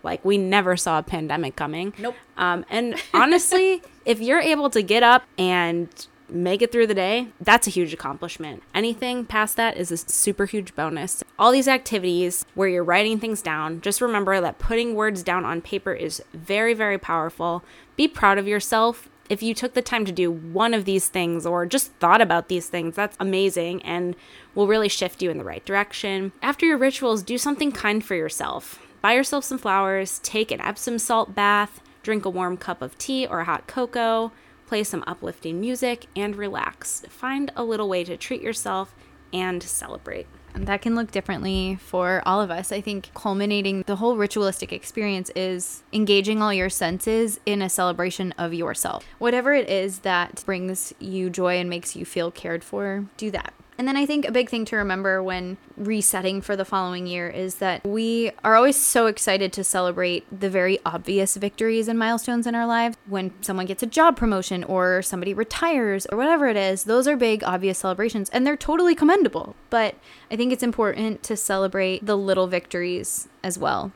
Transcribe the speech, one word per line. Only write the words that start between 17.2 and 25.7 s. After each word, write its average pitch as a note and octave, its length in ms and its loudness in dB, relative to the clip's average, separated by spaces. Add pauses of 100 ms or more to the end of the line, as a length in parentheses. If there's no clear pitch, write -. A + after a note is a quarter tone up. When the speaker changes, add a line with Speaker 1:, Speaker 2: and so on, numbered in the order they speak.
Speaker 1:
Be D4 120 4
proud G3 280 4
of G3+ 120 -2
yourself. A3 600 0 (220)
If G#3 120 -2
you A3+ 120 -2
took B3+ 180 -4
the B3 100 2
time A3+ 220 -2
to F#3+ 80 -4
do F3 180 2
one E3+ 440 0
of G3+ 100 0
these F#3+ 240 0
things E3+ 380 -2
or F3 180 0
just B3+ 300 -2
thought F#3 260 6
about E3+ 280 4
these F3 200 -2
things, E3 260 -4
that's G3+ 240 -4
amazing F#3+ 640 0
and F3 340 -4 (380)
will G3+ 120 2
really G#3+ 240 4
shift - 320 -4
you F3+ 80 0
in D#3 80 -6
the - 60 -8
right E2+ 200 -10
direction. G3 680 -2 (100)